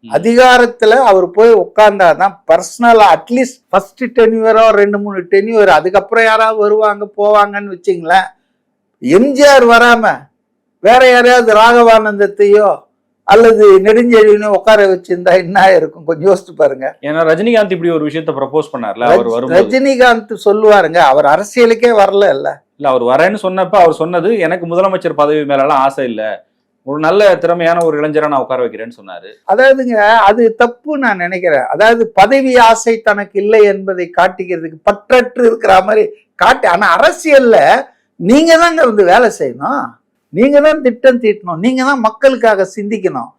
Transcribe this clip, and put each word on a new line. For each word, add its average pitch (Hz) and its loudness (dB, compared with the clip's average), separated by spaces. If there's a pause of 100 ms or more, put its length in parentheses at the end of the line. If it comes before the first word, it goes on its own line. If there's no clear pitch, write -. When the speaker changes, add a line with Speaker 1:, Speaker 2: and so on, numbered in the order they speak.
Speaker 1:
ம். 110 -12
Speaker 2:
அதிகாரத்துல 240 2 (140)
அவர் 190 2
போய் 220 2
உட்கார்ந்தாதான் 190 0 (180)
பர்சனலா, 220 2 (120)
அட்லீஸ்ட் 247 -6 (100)
ஃபர்ஸ்ட் 196 -6 (140)
டென்யூரோ 220 2 (140)
ரெண்டு 202 0
மூணு 202 -10 (140)
டென்யூர், 208 0
அதுக்கப்புறம் 196 -2
யாராவது 220 -2
வருவாங்க 208 -2 (120)
போவாங்கன்னு 208 -2
வச்சுங்களேன். 175 -2 (760)
எம் 190 0
ஜி 269 2
ஆர் 269 4
வராம 233 2 (800)
வேற 240 4
யாரையாவது 247 2
ராகவானந்தத்தையோ 208 2 (600)
அல்லது 220 4 (220)
நெடுஞ்செழியனையோ 214 2
உட்கார 220 2 (120)
வச்சிருந்தா 180 -4 (120)
என்ன 180 -6 (100)
ஆயிருக்கும், 165 -2
கொஞ்சம் 160 -4
யோசிச்சு 185 -2
பாருங்க. 131 -2 (160)
Speaker 1:
ஏன்னா 151 -6 (100)
ரஜினிகாந்த் 202 -2
இப்படி 170 -4
ஒரு 151 -4
விஷயத்த 160 -8
ப்ரப்போஸ் 139 -6
பண்ணார்ல, 117 -6
அவர் 117 0
Speaker 2:
ரஜ்-, 113 -4
Speaker 1:
வரும்போது. 135 -2
Speaker 2:
ரஜினிகாந்த் 240 0 (120)
சொல்லுவாருங்க, 202 2 (100)
அவர் 143 2
அரசியலுக்கே 226 0 (120)
வரல 196 0
இல்ல. 143 -8 (280)
Speaker 1:
இல்ல, 143 -6
அவர் 123 -2
வரேன்னு 185 -2
சொன்னப்ப 185 -4
அவர் 160 0
சொன்னது, 170 -4
"எனக்கு 170 -4
முதலமைச்சர் 175 -4
பதவி 151 -2
மேலலாம் 139 0
ஆசை 135 -4
இல்ல, 110 -8 (640)
ஒரு 139 -8
நல்ல 170 0 (160)
திறமையான 170 -2
ஒரு 156 -2
இளைஞரை 151 -4
நான் 135 -4
உட்கார 127 -6
வைக்கிறேன்னு" 113 -10
சொன்னாரு. 92 -20 (240)
Speaker 2:
அதாவதுங்க, 254 0 (320)
அது 220 0 (120)
தப்பு 240 -6
நான் 214 -4
நினைக்கிறேன். 175 -4
அதாவது 226 0 (180)
பதவி 254 0
ஆசை 226 2 (140)
தனக்கு 202 -6
இல்லை 214 2
என்பதை 190 -4 (120)
காட்டிக்கிறதுக்கு 175 -4 (120)
பற்றற்று 240 -2
இருக்கிற 226 0
மாதிரி 214 -2 (300)
காட்டு. 233 -2
ஆனா 202 0
அரசியல்ல 269 2 (640)
நீங்க 285 2
தாங்க 330 0
வந்து 208 0 (100)
வேலை 233 2 (100)
செய்யணும், 143 -6 (500)
நீங்க 269 2
தான் 311 -2
திட்டம் 247 0
தீட்டணும், 202 -6
நீங்க 254 -2
தான் 262 -2
மக்களுக்காக 220 0
சிந்திக்கணும். 185 -8